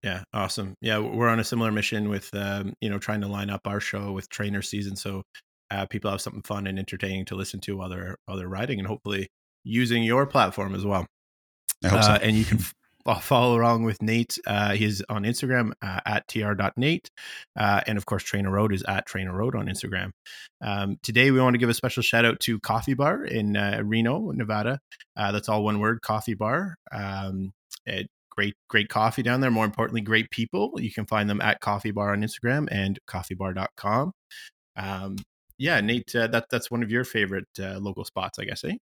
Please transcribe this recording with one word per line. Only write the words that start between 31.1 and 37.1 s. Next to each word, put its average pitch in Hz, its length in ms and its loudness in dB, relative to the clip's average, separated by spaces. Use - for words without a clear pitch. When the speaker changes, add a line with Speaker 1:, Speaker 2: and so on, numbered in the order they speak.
Speaker 1:
them 104 140 0
at 107 180 2
Coffee 104 300 -2
Bar 101 220 0
on 101 100 0
Instagram 123 480 -2
and 98 360 0
coffee 92 280 -6
bar 95 180 -4
dot 95 240 -2
com. 127 360 0
Um, 98 400 -6
yeah, 143 240 2
Nate, 117 340 0
uh, 117 120 2
that, 117 220 2
that's - 200 -2
one 120 120 -2
of 107 80 -2
your 123 140 2
favorite, 98 400 0